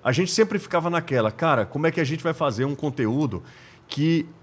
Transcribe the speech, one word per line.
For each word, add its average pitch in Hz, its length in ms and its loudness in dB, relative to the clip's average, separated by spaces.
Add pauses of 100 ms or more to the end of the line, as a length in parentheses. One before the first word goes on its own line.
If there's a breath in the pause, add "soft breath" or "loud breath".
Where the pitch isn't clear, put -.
a 127 80 4
gente 180 180 2
sempre 214 280 2
ficava 175 320 -2
naquela, 135 420 0
"Cara, 139 320 2
como 147 220 -2
é 165 40 2
que 165 80 -4
a 160 60 2
gente 151 180 -4
vai 165 120 -2
fazer 131 320 0
um 143 80 -2
conteúdo 127 680 -2 (460 loud breath)
que 160 400 0 (140)